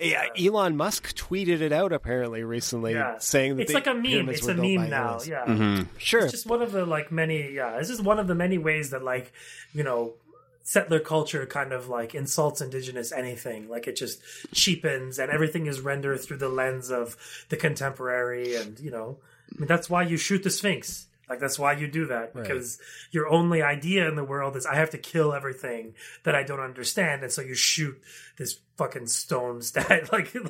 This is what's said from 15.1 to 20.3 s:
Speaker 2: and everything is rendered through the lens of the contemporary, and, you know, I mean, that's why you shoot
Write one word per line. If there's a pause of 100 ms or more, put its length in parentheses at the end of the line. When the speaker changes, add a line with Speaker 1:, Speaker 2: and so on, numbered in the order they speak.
Speaker 2:
and
everything
is
rendered
through
the
lens
of (320)
the
contemporary,
and,
you
know, (360)
I
mean,
that's
why
you
shoot